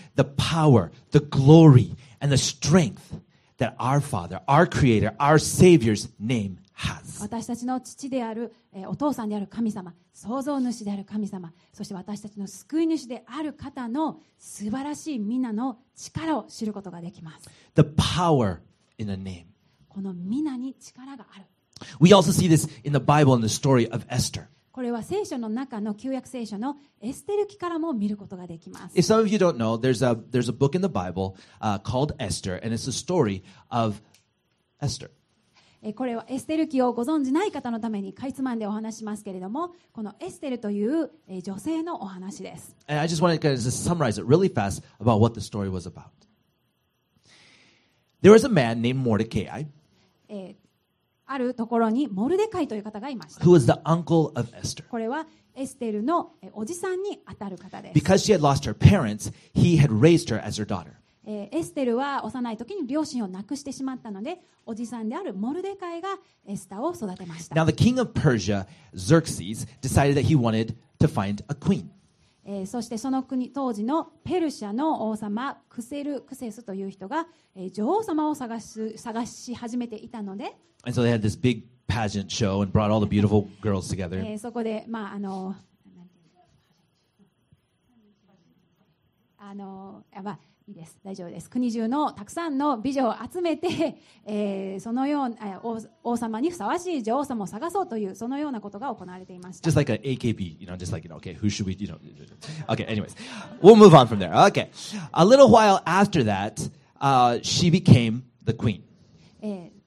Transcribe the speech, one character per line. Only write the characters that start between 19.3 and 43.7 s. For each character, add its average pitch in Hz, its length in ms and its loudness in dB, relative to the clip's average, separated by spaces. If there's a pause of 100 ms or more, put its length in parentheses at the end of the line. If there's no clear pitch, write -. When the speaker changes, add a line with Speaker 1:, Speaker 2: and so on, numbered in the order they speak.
Speaker 2:
こ 196 140 -14
の 190 120 -8
皆 247 440 -6
に 254 160 -10
力 269 420 -20
が 208 180 -20
あ 196 60 -20
る。 - 60 -20 (540)
Speaker 1:
We 180 140 10
also 190 180 6
see 175 160 2
this 160 220 4 (160)
in 147 80 -4
the 143 60 2
Bible 143 360 6
in 120 60 2
the 110 80 0
story 127 440 2
of 113 140 -8
Esther. 120 400 -6 (240)
Speaker 2:
こ 262 100 -14
れ 240 100 -4
は 226 120 -6
聖 381 220 -4
書 302 120 -8
の 226 120 -8
中 233 320 -6
の、 214 120 -4
旧 262 200 -8
約 262 140 -10
聖 240 180 -10
書 208 120 -10
の 277 200 -6 (240)
エ 220 100 -8
ス - 140 -16
テ 403 100 -4
ル 403 120 0
記 - 100 -20
か 349 120 -6
ら 339 100 -4
も 320 140 -4
見 208 140 -2
る 208 80 -4
こ 208 120 -18
と 190 100 -14
が 180 100 -16
で 170 120 -14
き - 100 -20
ま 185 200 -18
す。 - 80 -2
Speaker 1:
If 180 60 4
some 220 160 4
of 220 80 4
you 208 100 2
don't 170 200 4
know, 113 200 0
there's 127 280 2
a, 120 100 2 (160)
there's 123 180 2
a 117 40 -4
book 139 220 0
in - 60 0
the 135 60 -2
Bible, 95 480 -4 (240)
uh, 101 200 -2
called 131 380 -2
Esther, 95 460 -6
and 113 100 -4
it's 117 120 -6
the 127 60 -6
story 107 520 -2 (260)
of 113 320 -2 (800)
Esther. - 280 -8 (720)
Speaker 2:
え 220 80 -12
ー、 208 40 -12
こ 254 120 -8
れ 233 100 -6
は 226 140 -10
エ 262 100 -8
ス - 60 -14
テ 311 120 -4
ル 320 100 0
記 262 140 -2
を 247 120 2
ご 240 100 -4
存 302 200 -2
じ 254 80 -2
な 339 140 2
い 415 60 -4
方 269 200 -8
の 226 80 -6
た 226 100 -6
め 208 120 -6
に 196 120 -10
か - 120 -14
い 262 80 -8
つ - 80 -10
ま 254 140 -4
ん 226 40 -6
で 214 60 -6
お 202 60 -4
話 220 280 -8
し 226 40 -14
ま 214 140 -8
す 208 60 -18
け 190 100 -12
れ 185 60 -10
ど 185 100 -10
も、 339 260 -8 (160)
こ 226 100 -14
の 208 180 -10
エ 359 100 -12
ス - 100 -18
テ 294 100 -8
ル 240 100 -6
と 208 120 -6
い 202 160 -2
う、 311 240 -2 (160)
え 185 120 -12
ー、 - 20 -14
女 190 180 -10
性 320 240 -4
の 339 180 -8
お - 40 -12
話 190 360 -14
で 190 160 -14
す。 - 180 -20 (120)
Speaker 1:
And 147 120 -2
I 160 80 0
just 165 140 -2
wanted 170 180 2
to 147 140 2
just 120 320 -4